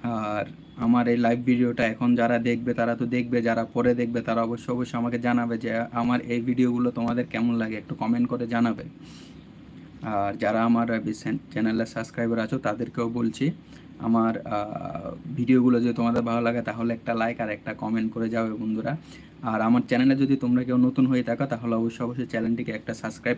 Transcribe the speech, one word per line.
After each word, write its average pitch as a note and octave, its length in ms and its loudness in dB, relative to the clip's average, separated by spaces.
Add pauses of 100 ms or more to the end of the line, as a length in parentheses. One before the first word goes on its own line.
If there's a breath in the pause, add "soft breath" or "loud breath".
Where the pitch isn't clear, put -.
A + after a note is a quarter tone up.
আর G#2+ 400 -2 (340)
আমার A#2+ 300 4
এই A#2+ 100 4
লাইভ A#2+ 260 4
ভিডিওটা B2 420 2
এখন A#2+ 300 2
যারা A#2+ 240 4
দেখবে, A#2+ 340 0
তারা A#2 220 0
তো A#2+ 100 -2
দেখবে, A#2+ 360 0
যারা A2+ 240 0
পরে B2 300 2
দেখবে, A#2+ 260 -2
তারা A2+ 220 0
অবশ্যই, A#2 320 -4
অবশ্যই B2 220 -4
আমাকে A#2+ 220 -2
জানাবে A#2+ 380 0
যে A2+ 140 -4 (200)
আমার A#2+ 300 0
এই A#2+ 200 -2
ভিডিওগুলো B2 500 2
তোমাদের A#2+ 340 -2
কেমন A#2 300 0
লাগে, A2 220 -2
একটু - 180 -8
কমেন্ট A#2+ 340 0
করে A#2+ 180 -4
জানাবে। A2+ 360 0 (1160 loud breath)
আর G2+ 360 -2
যারা A2 260 2
আমার A#2 240 4 (180)
রিসেন্ট - 340 -4 (120)
চ্যানেলের A2 340 0
সাবস্ক্রাইবার A2+ 540 -4
আছো, A2+ 180 -2
তাদেরকেও A#2 520 -4
বলছি, A#2 360 -2 (540 loud breath)
আমার, A2+ 380 2
আহ, - 720 -6 (260)
ভিডিওগুলো B2 460 6
যদি A#2+ 120 2
তোমাদের A#2 280 2
ভালো A#2 200 0
লাগে, A#2 200 0
তাহলে A2+ 320 -2
একটা A#2 200 -4
লাইক A2+ 280 -2
আর A2 80 -2
একটা G#2 240 -6
কমেন্ট A2 400 -2
করে A2+ 160 -2
যাবে A2+ 240 -2
বন্ধুরা। A2 440 -4 (440 loud breath)
আর A2 200 0
আমার A#2 280 4
চ্যানেলে C3 260 4
যদি C3+ 220 2
তোমরা B2 260 2
কেউ B2 140 0
নতুন B2+ 280 4
হয়ে B2+ 180 2
থাকো, A#2 220 -2
তাহলে A#2 300 -2
অবশ্যই, A2+ 300 -2
অবশ্যই A#2+ 220 -4
চ্যানেলটিকে A2+ 440 -2
একটা G#2+ 220 -8
সাবস্ক্রাইব A2+ 440 -4